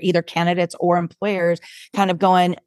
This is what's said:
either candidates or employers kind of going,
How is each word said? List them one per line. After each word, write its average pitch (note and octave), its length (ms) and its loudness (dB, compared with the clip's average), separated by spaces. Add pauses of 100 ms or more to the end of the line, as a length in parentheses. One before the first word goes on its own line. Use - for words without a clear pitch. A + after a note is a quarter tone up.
either E3+ 180 0
candidates F3 580 -2
or F3 180 2
employers F3 640 -4 (360)
kind G3 160 0
of E3+ 80 -6
going, F3+ 360 2 (120)